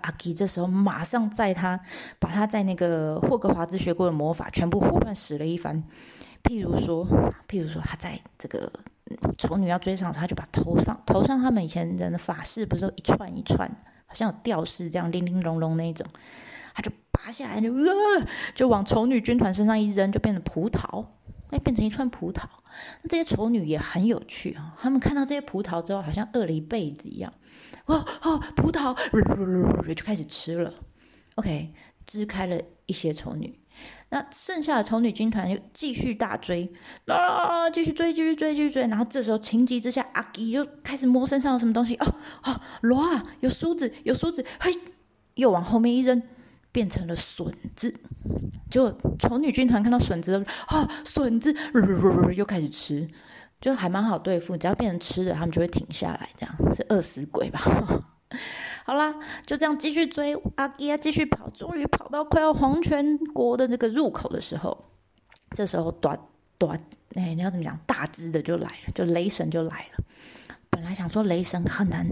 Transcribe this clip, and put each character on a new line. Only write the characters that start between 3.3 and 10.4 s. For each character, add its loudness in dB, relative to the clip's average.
格 0
华 2
兹 -4
学 0
过 2
的 2
魔 0
法 -6
全 0
部 2
胡 4
乱 0
使 -6
了 -4
一 -2
番。 -4
譬 0
如 -2
说， -2
譬 -4
如 -4
说 -8
他 -6
在 -10
这 -12
个 -8
丑 -2
女 2
要 2
追 -2
上 -4
的 -4
时 -6
候， -2
他 0
就 -6
把 -8